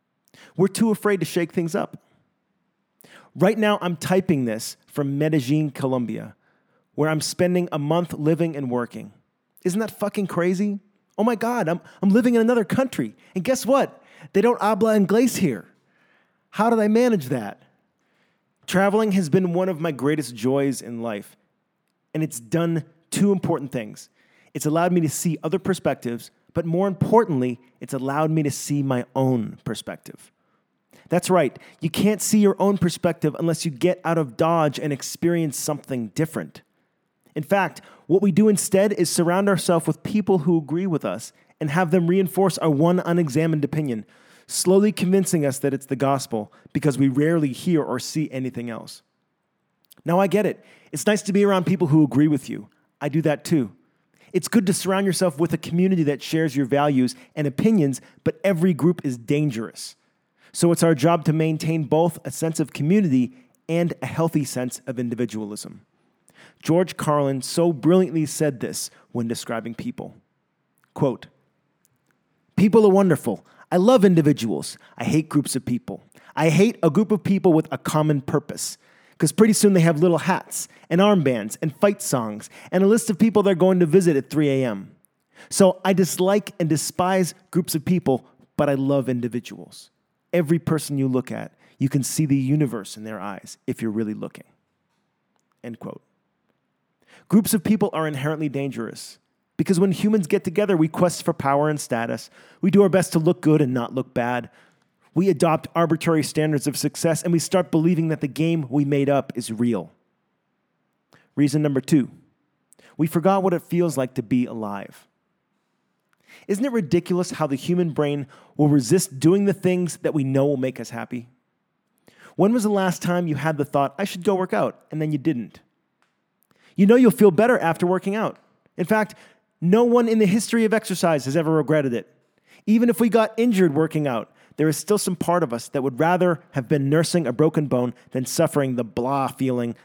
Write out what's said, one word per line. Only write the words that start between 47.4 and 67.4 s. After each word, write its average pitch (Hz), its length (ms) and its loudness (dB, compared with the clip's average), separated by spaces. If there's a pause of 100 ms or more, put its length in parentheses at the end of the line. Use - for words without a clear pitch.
hear 160 300 -2
or 123 160 -4
see 151 320 -6
anything 123 380 -8
else. - 320 -14 (1040)
Now, 170 140 2
I 196 80 4
get 202 180 0
it. - 180 -4 (280)
It's - 160 -6
nice 208 160 2
to 196 100 -6
be 202 120 4
around 190 200 2
people 175 220 0
who 151 180 6
agree 139 240 2
with 143 220 -2
you. 104 180 -12 (320)
I 147 80 -4
do 151 140 -2
that 147 220 0
too. 131 260 0 (600)
It's 180 160 -2
good 220 180 2
to 180 80 2
surround 190 320 -2
yourself 175 320 0
with 165 160 0
a 156 40 -4
community 180 440 0
that 139 200 -2
shares 160 340 -2
your 139 100 0
values 135 480 2 (200)
and 151 120 -2
opinions, 147 560 0 (220)
but - 200 -4
every 185 300 2
group 165 300 0
is 131 120 -4
dangerous. 117 800 -4 (580)
So 170 180 2
it's 165 120 2
our 165 120 4
job 156 320 2
to 160 60 2
maintain 160 520 -2
both 160 400 0
a 135 60 -10
sense 160 300 -6
of 147 140 -4
community 147 580 2 (360)
and 165 340 -2
a 135 40 -8
healthy 160 380 -2
sense 127 420 -8
of 120 120 -8
individualism. 110 880 -8 (720)
George 170 380 0
Carlin 139 420 0